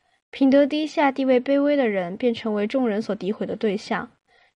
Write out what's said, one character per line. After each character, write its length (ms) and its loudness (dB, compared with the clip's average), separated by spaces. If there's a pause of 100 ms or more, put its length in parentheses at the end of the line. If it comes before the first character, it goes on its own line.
(300)
品 200 2
德 160 6
低 200 -2
下、 240 0
地 140 -4
位 160 4
卑 220 0
微 160 2
的 100 2
人， 300 -4
便 160 0
成 200 -4
为 140 -2
众 200 0
人 140 -2
所 140 -4
诋 180 -4
毁 120 -6
的 100 -6
对 220 -2
象， 340 -6 (440)